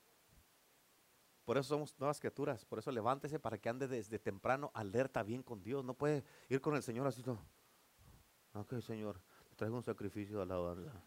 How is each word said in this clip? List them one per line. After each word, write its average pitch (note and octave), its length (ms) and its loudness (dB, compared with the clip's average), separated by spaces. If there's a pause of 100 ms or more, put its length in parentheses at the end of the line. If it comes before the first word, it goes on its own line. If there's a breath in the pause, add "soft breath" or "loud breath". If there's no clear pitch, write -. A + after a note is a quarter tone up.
(1400)
Por A#2 120 6
eso C3+ 120 4
somos D3 300 0
nuevas C#3+ 200 2
criaturas. C3 460 -2
Por - 140 -6
eso A2 120 -4
levántese C3 480 2
para A2 200 -2
que A#2 100 -4
ande C3 180 0
desde A2 320 -2
temprano B2 560 0
alerta, A2+ 480 2
bien A#2 200 -4
con A2 200 -10
Dios. C3 220 -2
No B2 100 -4
puede D3 300 2 (240 loud breath)
ir C3+ 120 4
con D3+ 140 2
el B2+ 80 2
Señor B2 240 0
así B2 160 0
todo. B2 160 -2 (1120)
"Ok, G#2+ 280 -4
Señor, G#2+ 400 -4 (300 loud breath)
te - 60 -20
traigo A2 200 0
un B2 60 -2
sacrificio G#2 560 -4
de G2 40 2
alabanza". F2+ 500 0 (140)